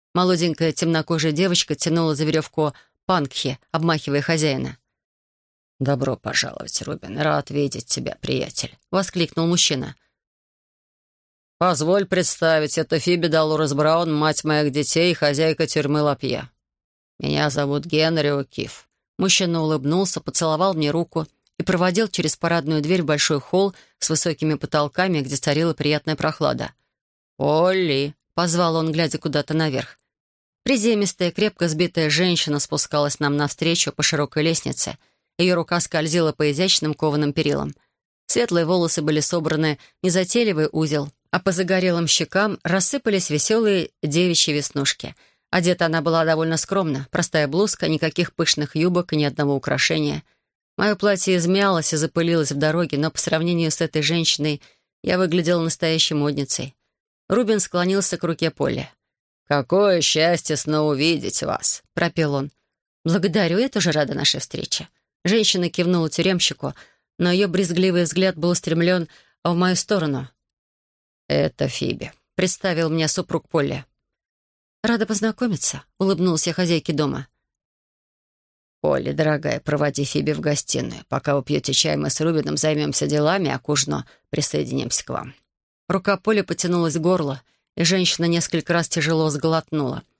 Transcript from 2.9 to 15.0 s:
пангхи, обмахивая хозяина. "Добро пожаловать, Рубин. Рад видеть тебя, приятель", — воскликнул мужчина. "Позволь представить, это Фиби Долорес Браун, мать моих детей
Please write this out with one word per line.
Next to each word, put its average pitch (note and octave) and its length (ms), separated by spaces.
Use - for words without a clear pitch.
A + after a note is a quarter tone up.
пангхи, C#3+ 540
обмахивая D#3 500
хозяина. C#3 560
"Добро C3+ 360
пожаловать, - 680
Рубин. - 380
Рад D3+ 300
видеть C#3+ 360
тебя, - 360
приятель", — - 560
воскликнул F3 540
мужчина. D3 500
"Позволь F3 480
представить, D#3+ 720
это D#3+ 220
Фиби F3 280
Долорес D#3 460
Браун, D#3 400
мать D3+ 320
моих D3+ 260
детей D#3+ 400